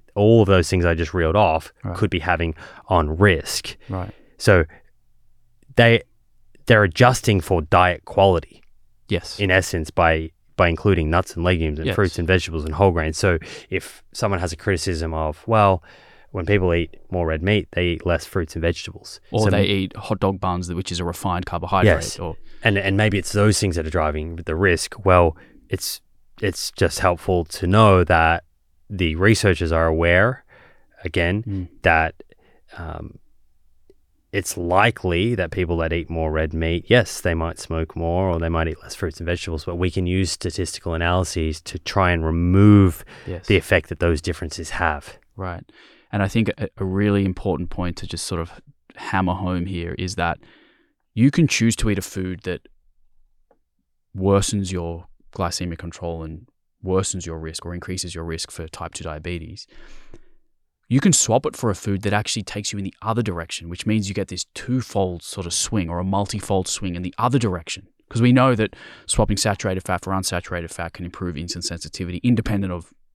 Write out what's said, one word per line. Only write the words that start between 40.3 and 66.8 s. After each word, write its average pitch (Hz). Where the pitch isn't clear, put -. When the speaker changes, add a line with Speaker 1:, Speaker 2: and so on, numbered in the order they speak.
Speaker 1:
statistical 85
analyses 85
to -
try 92
and 82
remove 92
Speaker 2:
Yes. 87
Speaker 1:
the 104
effect 87
that 85
those 82
differences 80
have. 76
Speaker 2:
Right. 90
And 101
I 95
think 110
a, -
a 98
really 101
important 90
point 90
to -
just -
sort 85
of -
hammer 92
home 92
here 85
is 92
that 85
you 131
can 165
choose 113
to 110
eat 98
a 95
food 92
that 90
worsens 98
your 85
glycemic 87
control 85
and 80
worsens 92
your 82
risk 78
or 85
increases 87
your 82
risk 82
for 80
type -
two -
diabetes. 82
You 123
can 190
swap -
it -
for 117
a 92
food 98
that 101
actually 107
takes -
you 104
in 98
the -
other 110
direction, 85
which -
means 107
you 98
get 98
this -
twofold 98
sort 90
of 85
swing 92
or 87
a 90
multifold 98
swing 90